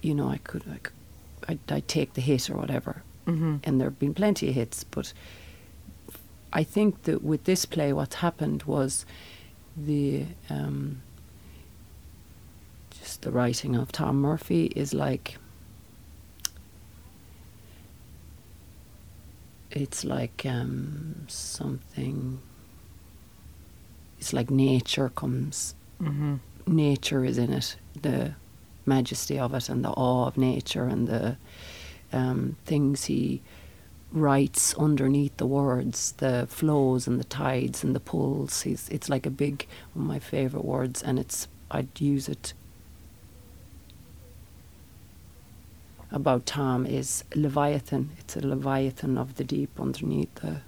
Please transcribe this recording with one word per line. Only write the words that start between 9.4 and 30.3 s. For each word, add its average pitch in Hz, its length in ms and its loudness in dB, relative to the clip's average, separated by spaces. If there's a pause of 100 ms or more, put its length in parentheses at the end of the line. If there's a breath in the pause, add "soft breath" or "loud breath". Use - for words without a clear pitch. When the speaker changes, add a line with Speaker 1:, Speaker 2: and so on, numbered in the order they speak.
Speaker 1:
the, 143 480 0 (240)
um, 143 540 -4 (1900 loud breath)
just - 320 -14
the - 80 -4
writing 123 460 2
of 127 160 0
Tom 139 280 4
Murphy 160 460 2 (100)
is 143 180 0
like, 139 420 -2 (4000 loud breath)
it's - 340 -4
like, 131 420 -2
um, 135 840 -4
something, 131 1120 -6 (1800)
it's - 140 -6
like 123 180 0
nature 135 600 4
comes, 131 640 -4 (260)
Speaker 2:
Mm-hmm. 147 360 0 (320)
Speaker 1:
nature 143 560 4
is 123 140 2
in 120 140 2
it, 131 220 -2 (260)
the 143 340 0 (520)
majesty 135 520 2
of 127 140 0
it 127 160 -2
and 127 160 0
the - 60 -2
awe 127 380 4
of 127 100 -2